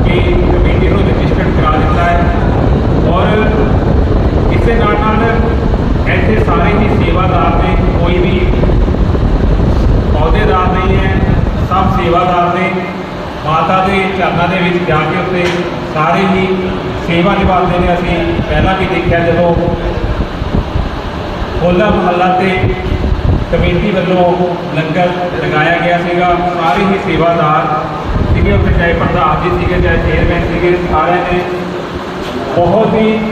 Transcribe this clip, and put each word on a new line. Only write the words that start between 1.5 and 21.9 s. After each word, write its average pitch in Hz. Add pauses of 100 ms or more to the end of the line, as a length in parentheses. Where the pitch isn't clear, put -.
ਕਰਾ -
ਦਿੱਤਾ -
ਹੈ। - (920)
ਔਰ 190 (1300)
ਇਸੇ -
ਨਾਲ -
ਨਾਲ - (920)
ਇੱਥੇ -
ਸਾਰੇ -
ਹੀ -
ਸੇਵਾਦਾਰ 85
ਨੇ, - (240)
ਕੋਈ 180
ਵੀ 180 (1800)
ਅਹੁਦੇਦਾਰ -
ਨਹੀਂ -
ਹੈ, - (540)
ਸਭ 190
ਸੇਵਾਦਾਰ 175
ਨੇ। 185 (760)
ਮਾਤਾ 165
ਦੇ 196 (140)
ਚਰਨਾਂ 175
ਦੇ 185
ਵਿੱਚ 175
ਜਾ 156
ਕੇ 180
ਉੱਥੇ 175 (480)
ਸਾਰੇ 160
ਹੀ 190 (600)
ਸੇਵਾ 175
ਨਿਭਾਉਂਦੇ 180
ਨੇ। 175
ਅਸੀਂ 175 (320)
ਪਹਿਲਾਂ 156
ਵੀ 185
ਦੇਖਿਆ, 170
ਜਦੋਂ 170 (2000)
ਹੋਲਾ 175
ਮਹੱਲਾ 180 (120)